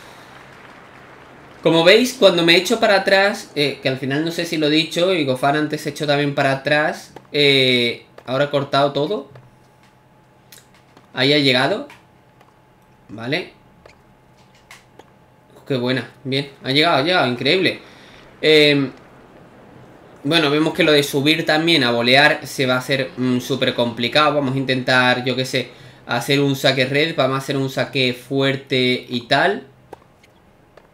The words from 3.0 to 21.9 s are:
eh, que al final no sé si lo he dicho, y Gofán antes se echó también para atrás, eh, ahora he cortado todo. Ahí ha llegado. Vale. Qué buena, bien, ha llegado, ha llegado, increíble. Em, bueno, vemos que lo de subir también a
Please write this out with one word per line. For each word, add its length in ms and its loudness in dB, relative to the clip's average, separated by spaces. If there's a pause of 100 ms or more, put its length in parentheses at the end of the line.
eh, 260 -2
que 80 -4
al 100 -4
final 260 -4
no 80 -6
sé 120 -6
si 120 -6
lo 100 0
he 40 2
dicho, 440 0
y 100 -2
Gofán 320 -2
antes 240 -4
se 100 -10
echó 180 -6
también 260 0
para 160 0
atrás, 640 -4 (160)
eh, 760 2 (220)
ahora 200 -2
he 40 -6
cortado 420 0
todo. 380 -6 (1800)
Ahí 180 2
ha 60 4
llegado. 480 0 (1200)
Vale. 440 -8 (2250)
Qué 100 -2
buena, 340 -4 (120)
bien, 280 -6 (120)
ha 100 -4
llegado, 240 2
ha 60 2
llegado, 260 0
increíble. 520 -2 (600)
Em, 500 4 (1300)
bueno, 260 0
vemos 240 0
que 100 0
lo 80 4
de 120 4
subir 420 0
también 380 2
a 60 0